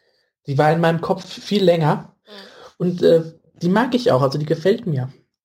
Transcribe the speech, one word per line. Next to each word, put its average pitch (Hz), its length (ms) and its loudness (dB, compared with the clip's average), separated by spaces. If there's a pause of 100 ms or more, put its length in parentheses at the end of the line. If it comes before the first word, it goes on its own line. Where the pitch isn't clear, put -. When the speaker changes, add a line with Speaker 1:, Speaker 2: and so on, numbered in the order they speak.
(460)
Speaker 1:
die 139 120 -4
war 151 140 4
in 170 80 0
meinem 165 200 2
Kopf - 260 -6
viel - 380 -4
länger. 170 500 2 (120)
Speaker 2:
Mhm. - 40 -20 (480)
Speaker 1:
Und, 180 240 -2
äh, 165 300 4 (300)
die 175 60 0
mag 240 260 0
ich - 180 0
auch, 127 100 2
also 139 160 -2
die 151 80 -6
gefällt 190 400 -2
mir. 131 260 -6 (320)